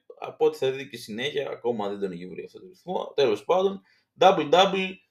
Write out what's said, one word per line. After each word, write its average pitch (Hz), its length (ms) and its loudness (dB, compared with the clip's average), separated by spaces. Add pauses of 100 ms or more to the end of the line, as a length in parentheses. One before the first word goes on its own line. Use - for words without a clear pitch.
(180)
από - 260 -4
ό,τι 151 140 2
θα 135 120 0
δει 135 180 -6
και - 80 -16
συνέχεια, 135 540 -6
ακόμα 110 380 -4
δεν 101 120 -6
τον 95 120 -4
έχει 87 160 -12
βρει 85 160 -14
αυτό - 160 -20
το 92 60 -20
ρυθμό. - 480 -8
Τέλος 117 300 2
πάντων, 190 380 0 (380)
double-double 185 680 4 (220)